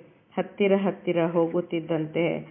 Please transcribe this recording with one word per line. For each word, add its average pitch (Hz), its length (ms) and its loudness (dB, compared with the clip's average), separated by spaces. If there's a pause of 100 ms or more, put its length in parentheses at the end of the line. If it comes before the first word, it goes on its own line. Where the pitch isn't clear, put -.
(380)
ಹತ್ತಿರ 196 380 2
ಹತ್ತಿರ 175 480 0
ಹೋಗುತ್ತಿದ್ದಂತೆ 165 1300 -2